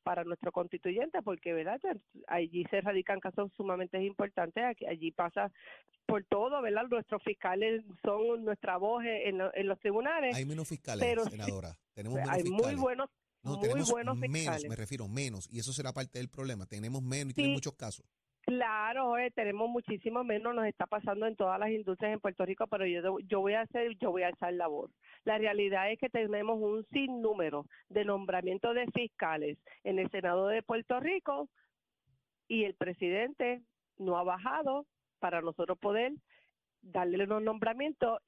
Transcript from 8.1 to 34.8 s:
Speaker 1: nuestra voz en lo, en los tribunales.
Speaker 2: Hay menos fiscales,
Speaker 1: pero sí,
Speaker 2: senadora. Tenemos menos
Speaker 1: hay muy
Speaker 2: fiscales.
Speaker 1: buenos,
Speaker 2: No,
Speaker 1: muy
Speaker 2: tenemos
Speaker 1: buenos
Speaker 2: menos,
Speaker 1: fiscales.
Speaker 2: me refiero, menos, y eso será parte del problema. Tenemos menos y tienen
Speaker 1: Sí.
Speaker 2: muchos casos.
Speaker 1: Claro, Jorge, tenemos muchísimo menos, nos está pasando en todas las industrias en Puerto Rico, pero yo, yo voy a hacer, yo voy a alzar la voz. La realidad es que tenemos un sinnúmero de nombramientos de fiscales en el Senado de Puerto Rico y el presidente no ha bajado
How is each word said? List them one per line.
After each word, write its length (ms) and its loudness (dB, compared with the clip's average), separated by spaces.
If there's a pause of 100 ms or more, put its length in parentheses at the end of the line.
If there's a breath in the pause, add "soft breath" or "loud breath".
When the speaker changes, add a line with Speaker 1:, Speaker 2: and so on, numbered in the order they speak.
Speaker 1:
nuestra 320 0
voz 300 2
en 320 0
lo, 160 0
en 120 0
los 120 0
tribunales. 580 2
Speaker 2:
Hay 80 -2
menos 240 -4
fiscales, 380 0
Speaker 1:
pero 180 4
sí, 60 -2
Speaker 2:
senadora. 440 -6 (200)
Tenemos 240 -4
menos 120 0
Speaker 1:
hay 120 2
muy 100 0
Speaker 2:
fiscales. 280 2
Speaker 1:
buenos, 300 0 (320)
Speaker 2:
No, 100 -4
Speaker 1:
muy 80 -2
Speaker 2:
tenemos 300 2
Speaker 1:
buenos 280 0
Speaker 2:
menos, 180 -2
Speaker 1:
fiscales. 320 -2
Speaker 2:
me 80 -4
refiero, 320 -6
menos, 420 -4
y 100 -6
eso 120 -4
será 220 -4
parte 240 -6
del 100 -4
problema. 380 -6
Tenemos 360 -4
menos 280 -2
y 40 -6
tienen 180 4
Speaker 1:
Sí. 20 2
Speaker 2:
muchos 200 -4
casos. 300 -10 (440)
Speaker 1:
Claro, 580 0
Jorge, 260 0
tenemos 360 0
muchísimo 540 -4
menos, 320 0
nos 120 2
está 200 -2
pasando 400 -2
en 80 0
todas 240 2
las 120 0
industrias 420 0
en 80 -2
Puerto 260 -2
Rico, 220 -2
pero 180 0
yo, 400 0
yo 140 2
voy 140 2
a 80 2
hacer, 360 -2
yo 140 0
voy 100 2
a 60 4
alzar 240 -2
la 160 0
voz. 240 -4 (320 loud breath)
La 120 4
realidad 540 2
es 80 -2
que 100 0
tenemos 540 0
un 300 0
sinnúmero 760 0 (220 loud breath)
de 160 2
nombramientos 720 0
de 180 0
fiscales 640 -2 (240 loud breath)
en 160 0
el 140 2
Senado 340 2
de 160 2
Puerto 380 0
Rico 480 -2 (1000 soft breath)
y 160 2
el 140 0
presidente 840 0 (360)
no 180 2
ha 60 2
bajado 640 0 (320)